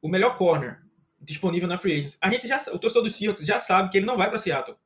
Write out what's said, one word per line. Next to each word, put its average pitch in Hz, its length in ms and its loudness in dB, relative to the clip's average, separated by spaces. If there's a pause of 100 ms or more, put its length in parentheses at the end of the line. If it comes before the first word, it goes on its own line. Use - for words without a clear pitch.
o 156 60 -6
melhor 190 300 2
corner 151 440 2 (380)
disponível 175 480 -2
na 175 100 -2
free 170 200 0
agents. 143 240 -6
A 185 80 2
gente 240 180 -2
já 269 120 0
sa-, - 140 -8
o 175 60 -6
torcedor 220 240 2
do 220 60 0
Seahawks 202 360 -4
já 202 140 2
sabe 190 300 2
que 190 80 2
ele 196 80 2
não 247 100 -2
vai 196 140 2
pra - 80 -6
Seattle. 139 480 -4